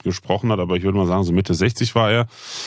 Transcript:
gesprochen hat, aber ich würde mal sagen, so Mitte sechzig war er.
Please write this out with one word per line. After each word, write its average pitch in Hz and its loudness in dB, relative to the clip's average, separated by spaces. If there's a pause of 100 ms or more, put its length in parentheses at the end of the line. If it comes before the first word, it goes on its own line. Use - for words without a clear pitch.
gesprochen 95 -2
hat, 101 0
aber 90 -2
ich 87 -2
würde 95 2
mal 92 2
sagen, 92 2
so 85 0
Mitte 90 2
sechzig 117 0
war 110 2
er. 117 2 (400)